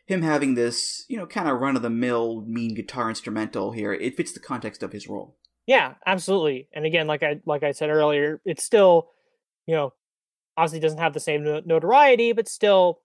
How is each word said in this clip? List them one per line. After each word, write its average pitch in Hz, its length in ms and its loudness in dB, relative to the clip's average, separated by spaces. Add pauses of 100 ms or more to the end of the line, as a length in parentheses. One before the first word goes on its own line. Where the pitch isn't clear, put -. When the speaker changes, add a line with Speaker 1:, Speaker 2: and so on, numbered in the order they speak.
Speaker 1:
him 185 160 -2
having 143 320 2
this, 120 540 -4
you 127 80 -8
know, 127 100 -10
kinda 156 260 -4
run-of-the-mill 117 920 -2
mean 113 280 -6
guitar 113 340 -6
instrumental 107 640 -6
here, 104 200 -4
it 123 240 -6
fits - 160 -6
the - 60 -16
context 113 460 -10
of 95 80 -10
his 104 160 -14
role. - 280 -12 (300)
Speaker 2:
Yeah, 190 280 2 (120)
absolutely. 170 680 -2
And 156 140 -6
again, 160 220 0
like 151 160 -2
I, 151 200 -2
like 147 200 -4
I 143 80 0
said 151 180 -4
earlier, 151 540 2
it's 180 180 -6
still, 185 480 6 (560)
you 165 80 -2
know, 147 180 -2 (640)
obviously 160 220 0
doesn't 156 200 0
have 160 160 0
the 151 60 -6
same 147 220 -2
no-, 151 220 -2
notoriety, 233 680 4
but 220 160 -2
still, 185 560 2